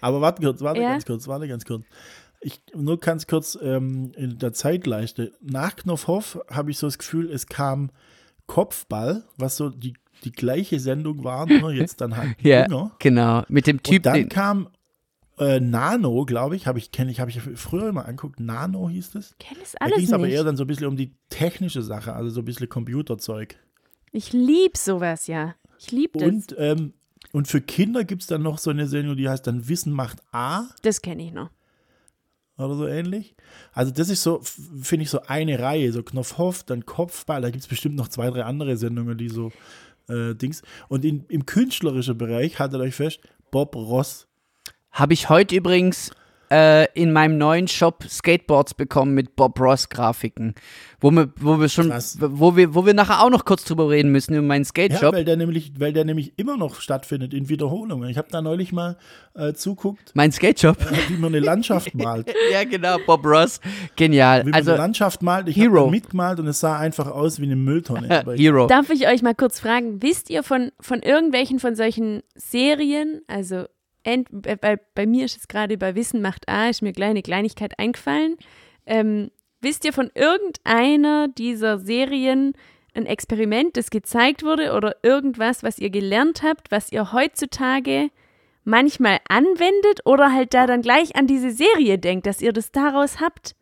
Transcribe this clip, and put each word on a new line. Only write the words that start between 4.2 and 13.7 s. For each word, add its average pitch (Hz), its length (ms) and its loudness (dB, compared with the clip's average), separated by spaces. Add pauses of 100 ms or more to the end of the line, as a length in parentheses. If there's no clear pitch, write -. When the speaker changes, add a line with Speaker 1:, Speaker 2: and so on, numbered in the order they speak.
Speaker 1:
der 123 140 -6
Zeitleiste. 117 880 -6
Nach 139 340 -8
Knopf - 320 -8
Hoff 185 320 -6 (100)
hab 147 200 -6
ich 147 100 -8
so 151 80 -4
das 143 120 -6
Gefühl, 165 320 -6
es 143 160 -10
kam 139 440 -6 (560)
Kopfball, 160 800 -4 (140)
was 131 180 -6
so 147 140 -6
die, 123 240 -12 (280)
die 117 100 -12
gleiche 147 460 -4
Sendung 143 460 -6
war, 127 220 -6
nur 165 260 4
jetzt 139 300 -4
dann 113 140 -6
halt 131 200 -6
Speaker 3:
<laughs> - 60 -20
Ja, 131 220 8
Speaker 1:
jünger. 180 340 -4
Speaker 3:
genau. 120 500 4
Mit 139 180 2
dem 147 160 2